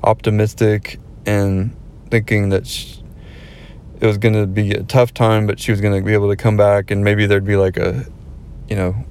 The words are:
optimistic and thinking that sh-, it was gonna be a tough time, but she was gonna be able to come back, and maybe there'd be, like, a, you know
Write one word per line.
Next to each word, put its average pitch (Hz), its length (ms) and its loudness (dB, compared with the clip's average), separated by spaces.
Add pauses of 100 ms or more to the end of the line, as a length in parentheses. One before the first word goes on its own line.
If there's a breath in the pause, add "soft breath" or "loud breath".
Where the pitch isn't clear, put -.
optimistic 107 960 2 (260)
and 101 500 0 (360)
thinking 107 380 0
that 98 180 0
sh-, - 320 -12 (1000 loud breath)
it - 60 2
was 104 120 2
gonna 107 260 2
be 101 280 0
a - 100 -2
tough 123 320 2
time, 110 320 2
but - 140 -4
she - 100 -4
was 104 100 0
gonna 101 220 0
be 104 100 0
able 101 160 2
to 101 80 0
come 107 200 0
back, 101 340 4
and 101 140 0
maybe 104 220 2
there'd 98 180 2
be, 101 100 0
like, 95 220 2
a, 98 280 -2 (640)
you 110 60 -4
know 92 200 -2 (160)